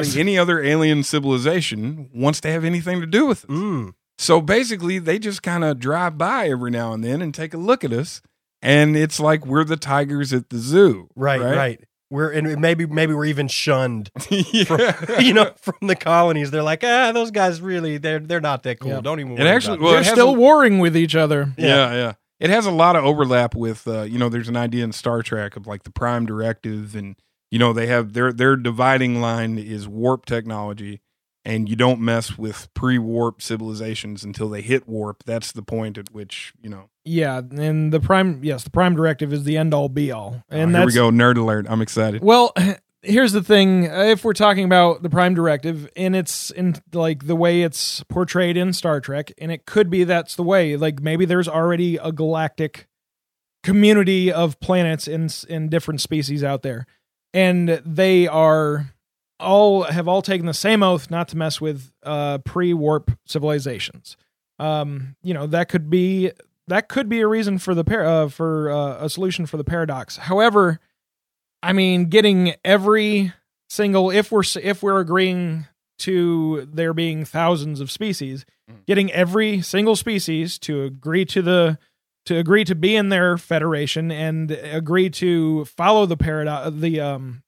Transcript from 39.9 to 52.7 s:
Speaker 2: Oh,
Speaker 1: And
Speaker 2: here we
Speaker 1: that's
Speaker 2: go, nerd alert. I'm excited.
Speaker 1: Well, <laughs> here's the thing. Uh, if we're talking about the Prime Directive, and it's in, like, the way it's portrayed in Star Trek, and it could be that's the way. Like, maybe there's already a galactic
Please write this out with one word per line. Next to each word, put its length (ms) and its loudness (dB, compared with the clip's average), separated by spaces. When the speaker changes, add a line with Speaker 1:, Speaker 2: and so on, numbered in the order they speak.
Speaker 2:
Oh, 120 -16
Speaker 1:
And 200 0
Speaker 2:
here 100 4
we 60 6
Speaker 1:
that's 80 2
Speaker 2:
go, 160 6
nerd 280 6
alert. 300 0
I'm 120 0
excited. 420 -2
Speaker 1:
Well, 300 6
<laughs> 240 -20
here's 300 4
the 100 0
thing. 480 4
Uh, 120 -2
if 220 2
we're 100 0
talking 300 4
about 380 4
the 60 -6
Prime 260 2
Directive, 640 -2
and 180 -2
it's 360 -6
in, 260 -2
like, 340 -2
the 100 0
way 260 2
it's 480 -4
portrayed 480 0
in 160 0
Star 260 -2
Trek, 380 -8
and 120 -10
it 140 -10
could 240 2
be 160 2
that's 320 -2
the 60 -4
way. 340 2
Like, 240 -2
maybe 240 0
there's 240 0
already 480 0
a 160 -6
galactic 760 -4